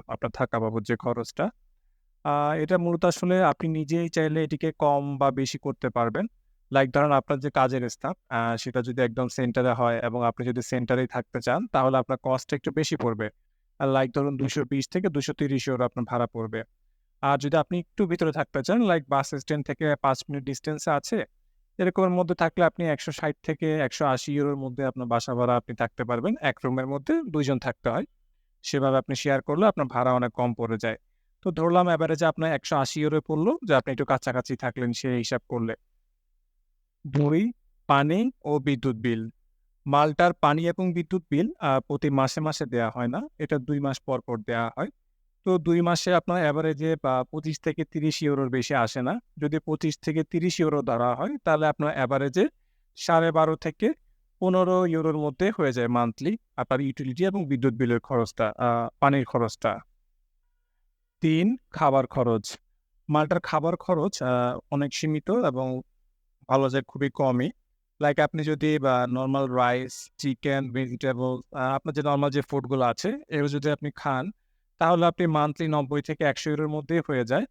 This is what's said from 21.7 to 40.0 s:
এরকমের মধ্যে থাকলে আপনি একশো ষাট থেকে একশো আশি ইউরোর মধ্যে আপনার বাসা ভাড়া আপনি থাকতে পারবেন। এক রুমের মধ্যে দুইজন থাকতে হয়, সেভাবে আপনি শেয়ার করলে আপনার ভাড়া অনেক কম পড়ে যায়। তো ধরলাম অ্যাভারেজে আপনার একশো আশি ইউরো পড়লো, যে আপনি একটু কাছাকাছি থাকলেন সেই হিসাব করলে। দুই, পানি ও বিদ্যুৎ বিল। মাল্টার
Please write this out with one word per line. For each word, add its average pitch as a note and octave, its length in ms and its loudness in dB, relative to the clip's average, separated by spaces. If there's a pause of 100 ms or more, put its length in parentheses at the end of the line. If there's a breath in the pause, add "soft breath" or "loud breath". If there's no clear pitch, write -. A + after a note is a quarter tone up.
এরকমের F#3 320 2
মধ্যে F3+ 240 0
থাকলে E3+ 300 2
আপনি E3 200 0
একশো D#3 280 -2
ষাট D3+ 300 -4
থেকে D#3 320 -2
একশো D3+ 300 -2
আশি C3 300 0
ইউরোর C#3+ 220 0
মধ্যে C3+ 280 -6
আপনার B2+ 220 -4
বাসা A#2 280 0
ভাড়া A#2+ 220 4
আপনি A#2 200 -4
থাকতে A#2+ 280 -4
পারবেন। B2 360 0
এক C#3 240 -2
রুমের C3 220 -2
মধ্যে C#3+ 360 -2
দুইজন D3+ 360 0
থাকতে B2 320 -4
হয়, D3+ 140 -2 (580)
সেভাবে C3+ 340 0
আপনি C3 180 0
শেয়ার C3+ 280 0
করলে D#3+ 240 2
আপনার D#3 200 2
ভাড়া B2+ 260 0
অনেক B2 200 0
কম B2 220 0
পড়ে A2+ 280 -2
যায়। A2+ 140 -2 (460)
তো F#3 80 0
ধরলাম E3+ 360 4
অ্যাভারেজে D#3+ 400 2
আপনার D#3+ 260 0
একশো D3+ 240 -2
আশি C#3 240 -2
ইউরো D3+ 200 2
পড়লো, E3 440 0
যে F3 100 2
আপনি C3 180 2
একটু B2+ 120 -2
কাছাকাছি B2+ 520 -2
থাকলেন A#2+ 360 -4
সেই B2 240 -2
হিসাব A#2+ 320 -2
করলে। A#2 260 -4 (1300)
দুই, D3 460 2 (340)
পানি D#3 440 4 (140)
ও D3 140 0
বিদ্যুৎ C3+ 380 0
বিল। A2+ 320 -2 (580)
মাল্টার D3+ 460 4